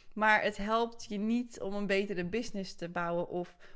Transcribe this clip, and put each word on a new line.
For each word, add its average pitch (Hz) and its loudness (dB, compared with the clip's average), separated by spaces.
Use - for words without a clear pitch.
Maar 214 6
het 208 0
helpt 226 0
je 208 -4
niet 233 0
om 196 -4
een 202 -2
betere 196 2
business 196 -4
te 170 -6
bouwen 175 0
of 175 -4